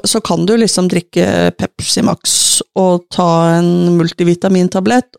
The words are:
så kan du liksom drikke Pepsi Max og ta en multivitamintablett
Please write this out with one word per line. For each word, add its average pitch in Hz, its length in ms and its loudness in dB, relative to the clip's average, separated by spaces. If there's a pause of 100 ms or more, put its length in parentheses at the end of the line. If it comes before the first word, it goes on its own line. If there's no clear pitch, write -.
så 214 180 -2
kan 170 240 -2
du 214 100 2
liksom 190 320 0
drikke 175 640 0
Pepsi - 500 -6
Max - 580 -2 (160)
og 180 340 0
ta 180 160 0 (300)
en 175 400 2
multivitamintablett 180 1200 0